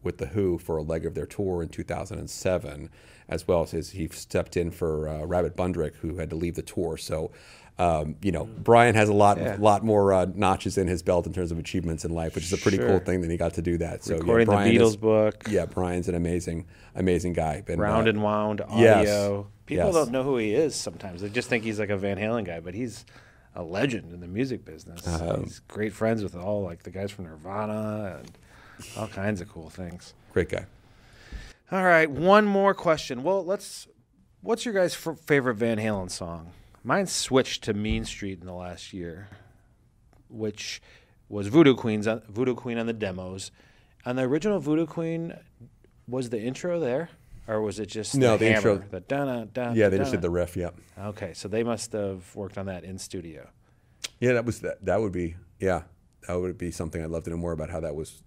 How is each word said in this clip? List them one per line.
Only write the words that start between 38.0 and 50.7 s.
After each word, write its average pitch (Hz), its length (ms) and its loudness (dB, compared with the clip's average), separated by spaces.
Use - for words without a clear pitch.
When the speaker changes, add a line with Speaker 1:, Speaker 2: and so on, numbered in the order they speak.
Speaker 2:
Street 98 360 -10
in 87 60 -16
the 90 80 -12
last 90 400 -12
year, 87 340 -10
which 110 520 -8
was 101 200 -4
Voodoo 131 260 8
Queen's 107 320 -2
on, 110 220 0
Voodoo 123 260 0
Queen 120 240 -6
on 113 80 -2
the 117 60 -2
demos. 95 580 -6
And 123 140 -4
the 131 40 2
original 160 380 0
Voodoo 151 260 0
Queen, 165 480 -6
was 123 220 -4
the 113 100 -2
intro 165 400 -4
there? 147 300 -2
Or 107 140 0
was 104 200 -2
it 104 60 -6
just 107 280 -6
Speaker 1:
No, 127 220 6
Speaker 2:
the 107 100 4
Speaker 1:
the 113 60 6
Speaker 2:
hammer? 107 180 4
Speaker 1:
intro. 98 200 0
Speaker 2:
The 92 100 -8
dun-dun-dun, 123 760 -4
Speaker 1:
Yeah, 104 120 8
they 95 100 2
just 95 140 0
Speaker 2:
dun-dun. 95 80 0
Speaker 1:
did - 20 -8
the 87 80 0
riff, 87 260 -2
yep. 87 180 -6